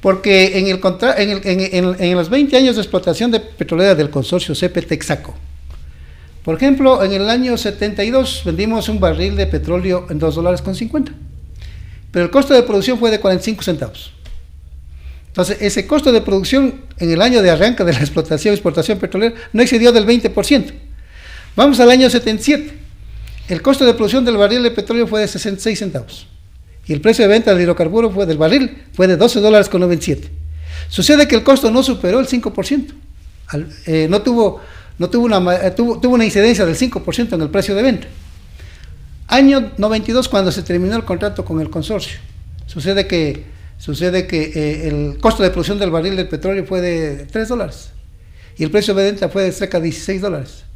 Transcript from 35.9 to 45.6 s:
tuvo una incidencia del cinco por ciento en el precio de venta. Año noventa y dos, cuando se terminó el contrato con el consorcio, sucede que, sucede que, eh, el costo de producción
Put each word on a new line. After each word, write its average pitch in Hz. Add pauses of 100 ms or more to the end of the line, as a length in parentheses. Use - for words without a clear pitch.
tuvo 247
una 233
incidencia 208
del 165
cinco -
por 170
ciento 233
en 160
el 151
precio 196
de 208
venta. 247 (1200)
Año 269
noventa 214
y 226
dos, 254
cuando 196
se 190
terminó 180
el 226
contrato 202
con 160
el 156
consorcio, 180 (480)
sucede 190
que, 160 (340)
sucede 180
que, 156
eh, 151
el 147
costo 220
de 180
producción 180